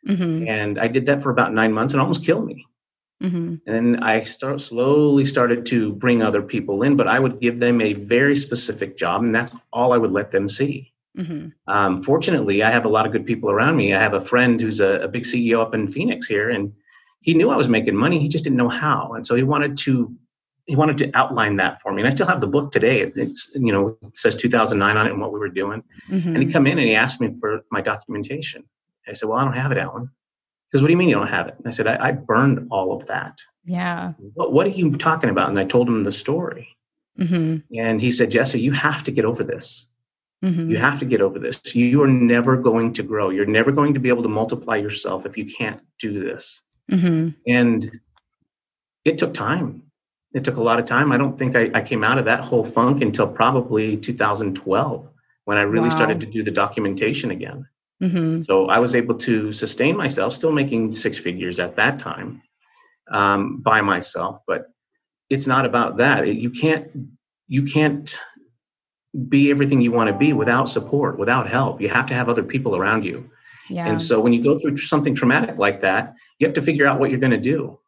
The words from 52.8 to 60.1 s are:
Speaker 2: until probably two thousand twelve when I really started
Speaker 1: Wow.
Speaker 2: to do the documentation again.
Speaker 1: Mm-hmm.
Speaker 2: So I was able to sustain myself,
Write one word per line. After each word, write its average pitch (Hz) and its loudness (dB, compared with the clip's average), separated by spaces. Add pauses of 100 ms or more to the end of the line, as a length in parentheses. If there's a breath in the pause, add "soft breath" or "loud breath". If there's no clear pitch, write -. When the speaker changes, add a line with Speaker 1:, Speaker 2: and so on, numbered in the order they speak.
Speaker 2:
until 104 0
probably 110 0
two 117 -8
thousand 104 -2
twelve 113 -2 (360)
when 104 0
I 101 2
really 113 0
started 110 2
Speaker 1:
Wow. 107 -6
Speaker 2:
to - -
do 110 -4
the 104 -4
documentation 101 -2
again. - -10 (360)
Speaker 1:
Mm-hmm. 165 0
Speaker 2:
So 95 2
I 104 4
was 123 2
able 117 0
to 107 -2
sustain 127 -2
myself, 135 -2